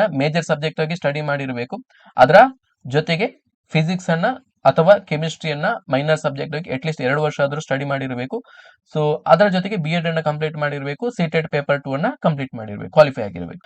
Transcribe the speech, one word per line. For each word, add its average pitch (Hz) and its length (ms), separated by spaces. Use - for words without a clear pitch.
ಮೇಜರ್ 151 260
ಸಬ್ಜೆಕ್ಟ್ 156 360
ಆಗಿ 156 160
ಸ್ಟಡಿ 147 260
ಮಾಡಿರ್ಬೇಕು. 135 560
ಅದರ 135 180
ಜೊತೆಗೆ 160 400
ಫಿಸಿಕ್ಸ್ 170 380
ಅನ್ನ 165 160
ಅಥವಾ 160 280
ಕೆಮಿಸ್ಟ್ರಿಯನ್ನ 156 720
ಮೈನರ್ 147 280
ಸಬ್ಜೆಕ್ಟ್ 143 360
ಆಗಿ 170 140
at 131 100
least 156 240
ಎರಡು 135 180
ವರ್ಷ 151 180
ಆದ್ರೂ 143 220
ಸ್ಟಡಿ 139 240
ಮಾಡಿರ್ಬೇಕು. 135 580
So 151 220
ಅದರ 170 200
ಜೊತೆಗೆ 185 280
ಬಿ 156 160
ಎಡ್ 170 160
ಅನ್ನ 165 120
ಕಂಪ್ಲೀಟ್ 156 380
ಮಾಡಿರ್ಬೇಕು, 143 520
ಸೀಟೆಡ್ 165 400
ಪೇಪರ್ 143 340
ಟೂ 135 100
ಅನ್ನ 143 120
ಕಂಪ್ಲೀಟ್ 139 340
ಮಾಡಿರ್ಬೇಕು, 107 360
ಕ್ವಾಲಿಫೈ 139 300
ಆಗಿರ್ಬೇಕು. 90 440